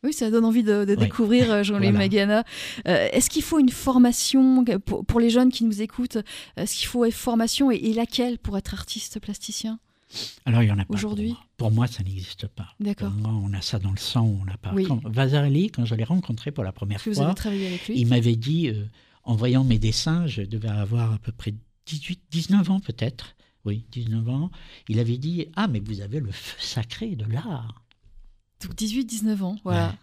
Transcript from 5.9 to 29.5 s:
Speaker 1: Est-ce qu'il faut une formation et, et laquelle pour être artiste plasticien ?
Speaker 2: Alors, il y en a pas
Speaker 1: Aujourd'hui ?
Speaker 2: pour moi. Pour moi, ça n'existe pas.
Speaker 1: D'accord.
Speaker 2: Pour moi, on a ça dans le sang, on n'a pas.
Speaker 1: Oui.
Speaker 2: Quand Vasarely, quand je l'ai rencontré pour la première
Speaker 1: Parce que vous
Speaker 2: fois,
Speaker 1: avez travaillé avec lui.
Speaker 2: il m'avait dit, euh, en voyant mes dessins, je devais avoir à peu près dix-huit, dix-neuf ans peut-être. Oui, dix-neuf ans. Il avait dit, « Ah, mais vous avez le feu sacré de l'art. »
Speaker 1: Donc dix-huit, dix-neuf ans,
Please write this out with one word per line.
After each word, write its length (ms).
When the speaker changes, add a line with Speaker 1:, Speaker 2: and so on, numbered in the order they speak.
Speaker 1:
Est-ce 200
qu'il 100
faut 180
une 60
formation 640
et, 20
et 180
laquelle 460
pour 180
être 180
artiste 440
plasticien ? 600
Speaker 2:
Alors, 160
il 60
y 20
en 80
a 60
pas 100
Speaker 1:
Aujourd'hui ? 360
Speaker 2:
pour 60
moi. 100
Pour 160
moi, 160
ça 160
n'existe 420
pas. 220
Speaker 1:
D'accord. 320
Speaker 2:
Pour 100
moi, 220
on 100
a 80
ça 200
dans 100
le 80
sang, 260
on 40
n'a 120
pas. 160
Speaker 1:
Oui. 120
Speaker 2:
Quand 200
Vasarely, 680
quand 120
je 120
l'ai 80
rencontré 480
pour 100
la 80
première 280
Speaker 1:
Parce 80
que 40
vous 60
Speaker 2:
fois, 100
Speaker 1:
avez 80
travaillé 320
avec 220
lui. 100
Speaker 2:
il 80
m'avait 300
dit, 320
euh, 160
en 100
voyant 300
mes 160
dessins, 480
je 140
devais 260
avoir 440
à 60
peu 140
près 240
dix-huit, 340
dix-neuf 400
ans 80
peut-être. 560
Oui, 260
dix-neuf 380
ans. 240
Il 120
avait 180
dit, « 380
Ah, 100
mais 140
vous 220
avez 180
le 100
feu 300
sacré 560
de 80
l'art. » 580
Speaker 1:
Donc 120
dix-huit, 300
dix-neuf 400
ans, 180